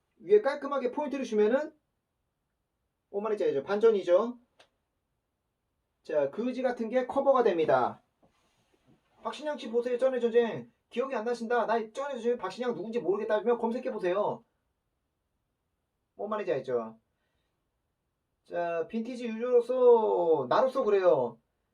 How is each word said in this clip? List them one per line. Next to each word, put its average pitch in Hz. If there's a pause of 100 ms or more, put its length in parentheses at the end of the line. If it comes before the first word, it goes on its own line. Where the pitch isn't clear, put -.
(200)
위에 208
깔끔하게 277
포인트를 269
주면은 226 (1400)
뭔 202
말인지 208
알죠? 139
반전이죠. 208 (1700)
자, 147
그지 247
같은 240
게 247
커버가 262
됩니다. 147 (1200)
박신양 269
씨 240
보세요. 240
쩐의 254
전쟁. 226 (200)
기억이 262
안 214
나신다. 233
나 220
쩐의 220
전쟁 247
박신양 208
누군지 214
모르겠다 208
하면 233
검색해보세요. 214 (1700)
뭔 202
말인지 214
알죠? 120 (1400)
자, 170
빈티지 233
유저로서 226
나로서 254
그래요. 190 (340)